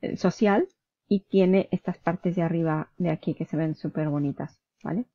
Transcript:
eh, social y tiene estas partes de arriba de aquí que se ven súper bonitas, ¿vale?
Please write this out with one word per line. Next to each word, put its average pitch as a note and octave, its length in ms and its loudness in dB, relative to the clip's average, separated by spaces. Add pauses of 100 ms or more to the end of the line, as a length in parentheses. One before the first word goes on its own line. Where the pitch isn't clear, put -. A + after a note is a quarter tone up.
eh, - 160 -6
social G#3 520 2 (400)
y G3+ 120 2
tiene F#3+ 520 4
estas F3+ 260 -4
partes F3 380 -2
de F3 60 0
arriba E3 540 0
de F3 140 -2
aquí D#3+ 240 -4
que D#3+ 100 -6
se - 120 -6
ven D#3 180 0
súper D#3 340 -4
bonitas, C#3+ 520 -4 (240)
¿vale? F3 300 -4